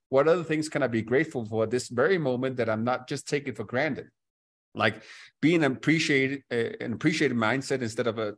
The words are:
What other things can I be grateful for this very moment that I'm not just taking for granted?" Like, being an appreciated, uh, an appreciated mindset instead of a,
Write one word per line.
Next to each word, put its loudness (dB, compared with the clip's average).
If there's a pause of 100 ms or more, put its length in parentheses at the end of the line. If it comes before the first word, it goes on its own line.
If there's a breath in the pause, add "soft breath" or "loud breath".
What 6
other 4
things -2
can -2
I 2
be 0
grateful 0
for 0
this -2
very 2
moment -2
that 0
I'm 0
not -2
just -8
taking -4
for -10
granted?" -2 (680)
Like, 0 (360 loud breath)
being 4
an 2
appreciated, 0 (100)
uh, -2
an -6
appreciated 0
mindset 0
instead -4
of -2
a, -4